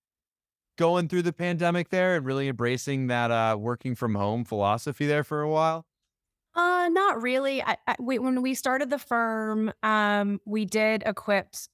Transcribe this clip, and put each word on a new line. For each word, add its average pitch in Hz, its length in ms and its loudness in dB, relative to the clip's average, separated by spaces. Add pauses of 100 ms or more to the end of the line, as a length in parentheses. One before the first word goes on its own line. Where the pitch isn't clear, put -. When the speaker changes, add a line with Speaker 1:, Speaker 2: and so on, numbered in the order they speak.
(800)
Speaker 1:
going 170 300 2
through 180 140 0
the 170 120 0
pandemic 175 560 0
there 185 260 2
and 143 100 -2
really 135 220 -2
embracing 127 600 -2
that, 120 220 0
uh, 113 280 2
working 120 360 -4
from 113 200 -2
home 104 300 0
philosophy 110 640 0
there 147 180 2
for 151 180 -4
a 151 80 -2
while? 160 360 0 (680)
Speaker 2:
Uh, 349 360 2
not 349 320 2
really. 262 400 0
I, - 140 -2 (100)
I, 247 120 -2
we, 254 200 -2
when 254 240 0
we 262 120 0
started 262 360 -2
the 285 80 -2
firm, 220 760 -2 (100)
um, 208 640 2
we 214 180 -2
did 214 420 0
equip 196 480 -2 (200)